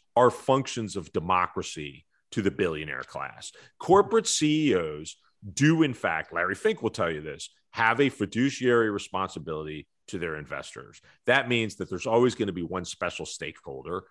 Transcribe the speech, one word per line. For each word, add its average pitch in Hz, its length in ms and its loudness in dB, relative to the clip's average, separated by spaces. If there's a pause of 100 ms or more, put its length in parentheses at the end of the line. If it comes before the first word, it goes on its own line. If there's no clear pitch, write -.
(140)
our 123 160 8
functions 120 640 0
of 92 180 -8
democracy 85 920 -2 (260)
to 110 120 -2
the 98 80 2
billionaire 78 520 -2
class. - 480 -12 (300)
Corporate 196 480 4
C 151 420 2
E 95 60 4
Os 78 400 -6 (360)
do, 160 300 4
in 135 120 2
fact, 82 380 -2
Larry 87 220 0
Fink - 260 -2
will 110 100 -2
tell 85 200 -2
you 78 100 -6
this, 76 280 -12 (240)
have 113 280 2
a 139 80 6
fiduciary 120 800 2
responsibility 80 1000 -6 (180)
to 95 120 -10
their 82 180 -6
investors. - 640 -12 (260)
That 123 220 2
means 113 280 0
that 92 120 -6
there's 90 180 -6
always 120 300 4
gonna 101 160 -2
be 87 100 -6
one 90 220 -6
special 85 420 -6
stakeholder, 76 840 -10